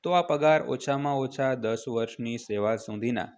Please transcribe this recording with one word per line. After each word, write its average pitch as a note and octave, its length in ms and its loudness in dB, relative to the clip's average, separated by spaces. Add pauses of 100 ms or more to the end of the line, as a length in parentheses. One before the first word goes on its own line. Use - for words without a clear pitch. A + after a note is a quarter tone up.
તો E3+ 80 -2
આ F3 120 4
પગાર D#3 400 4
ઓછામાં C#3 560 -2
ઓછા C3+ 360 0
દસ A2+ 340 -2
વર્ષની A#2 500 -4
સેવા G#2+ 380 0
સુધીના G#2+ 600 -4